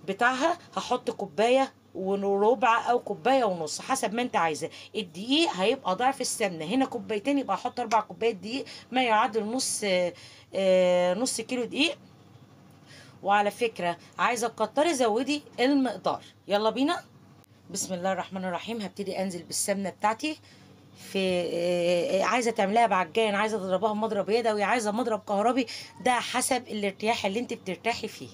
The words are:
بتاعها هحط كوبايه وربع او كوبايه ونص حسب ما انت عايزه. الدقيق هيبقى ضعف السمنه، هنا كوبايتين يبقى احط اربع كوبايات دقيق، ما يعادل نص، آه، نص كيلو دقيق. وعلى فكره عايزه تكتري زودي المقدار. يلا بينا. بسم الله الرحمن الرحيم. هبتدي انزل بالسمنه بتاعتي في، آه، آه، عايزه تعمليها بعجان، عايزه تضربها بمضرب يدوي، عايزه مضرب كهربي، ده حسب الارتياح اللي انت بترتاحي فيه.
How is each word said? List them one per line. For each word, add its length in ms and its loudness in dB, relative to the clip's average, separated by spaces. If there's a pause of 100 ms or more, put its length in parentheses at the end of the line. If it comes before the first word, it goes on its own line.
بتاعها 520 0 (180)
هحط 360 -4
كوبايه 600 2 (220)
وربع 960 2
او 80 4
كوبايه 440 2
ونص 380 -2
حسب 320 -2
ما 80 -2
انت 140 -2
عايزه. 340 0 (260)
الدقيق 560 -2
هيبقى 440 0
ضعف 260 0
السمنه، 440 -4
هنا 200 0
كوبايتين 520 -2
يبقى 180 -2
احط 240 -6
اربع 220 2
كوبايات 340 -2
دقيق، 300 -8 (260)
ما 120 2
يعادل 420 2
نص، 360 -4 (760)
آه، 580 4
نص 280 -2
كيلو 220 -4
دقيق. 340 -2 (1300)
وعلى 280 4
فكره 460 -2 (220)
عايزه 280 0
تكتري 460 0
زودي 500 0 (160)
المقدار. 640 2 (240)
يلا 220 2
بينا. 340 0 (680)
بسم 240 -6
الله 180 -2
الرحمن 340 -6
الرحيم. 360 -6
هبتدي 400 -6
انزل 220 -6
بالسمنه 460 -2
بتاعتي 500 -2 (720)
في، 80 -2
آه، 1000 2
آه، 20 2
عايزه 280 2
تعمليها 360 2
بعجان، 480 2
عايزه 220 0
تضربها 360 0
بمضرب 360 -2
يدوي، 340 2
عايزه 280 0
مضرب 360 -2
كهربي، 400 2 (380)
ده 60 4
حسب 560 0
الارتياح 580 -2
اللي 140 -2
انت 140 -6
بترتاحي 540 -6
فيه. 260 -14